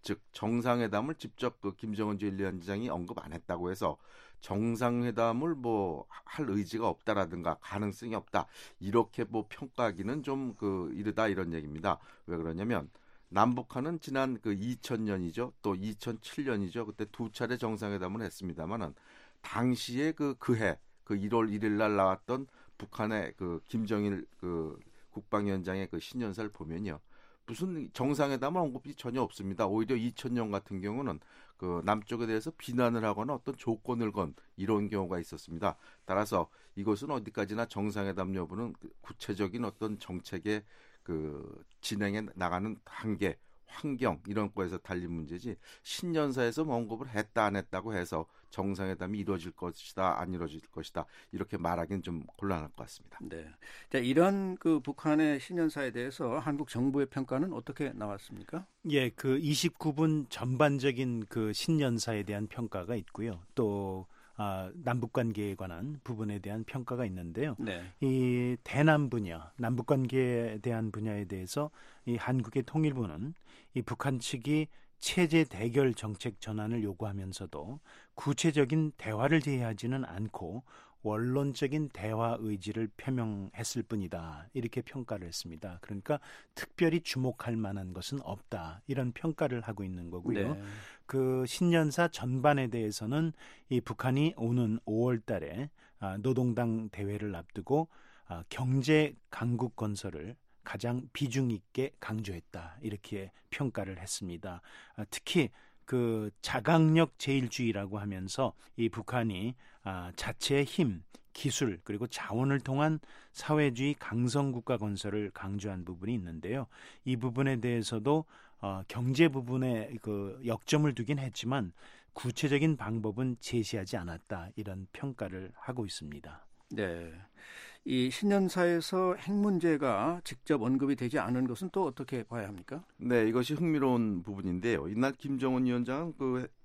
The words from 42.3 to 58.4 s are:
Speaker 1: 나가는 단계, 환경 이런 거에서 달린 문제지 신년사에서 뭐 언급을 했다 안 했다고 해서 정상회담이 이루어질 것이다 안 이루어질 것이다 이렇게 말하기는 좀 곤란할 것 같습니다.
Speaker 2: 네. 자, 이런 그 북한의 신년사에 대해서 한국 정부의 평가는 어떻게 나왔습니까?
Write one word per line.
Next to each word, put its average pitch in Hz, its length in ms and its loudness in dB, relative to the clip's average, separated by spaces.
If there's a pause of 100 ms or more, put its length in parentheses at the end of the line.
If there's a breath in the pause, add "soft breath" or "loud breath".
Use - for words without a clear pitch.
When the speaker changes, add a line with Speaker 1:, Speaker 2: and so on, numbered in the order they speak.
Speaker 1:
나가는 90 500 0
단계, 101 500 -2 (300)
환경 123 640 -2
이런 104 260 -2
거에서 92 240 -2
달린 90 340 -4
문제지 85 440 -6 (260 loud breath)
신년사에서 147 840 0
뭐 139 100 2
언급을 117 340 -2
했다 107 360 2
안 101 100 2
했다고 95 400 -4
해서 85 300 -2 (240 soft breath)
정상회담이 95 680 -2
이루어질 90 320 -2
것이다 90 680 0
안 90 140 -2
이루어질 82 260 -4 (120)
것이다 - 340 -6 (260 loud breath)
이렇게 92 260 -4
말하기는 87 440 0
좀 82 220 -6 (120)
곤란할 82 340 -2
것 - 80 -18
같습니다. - 440 -14
Speaker 2:
네. 80 260 -10 (440 loud breath)
자, 135 80 2
이런 180 580 4
그 160 220 4
북한의 151 600 2
신년사에 151 520 -2
대해서 127 480 -2
한국 143 300 -2
정부의 135 380 2
평가는 139 460 -2
어떻게 131 400 -4
나왔습니까? 104 720 -8 (240)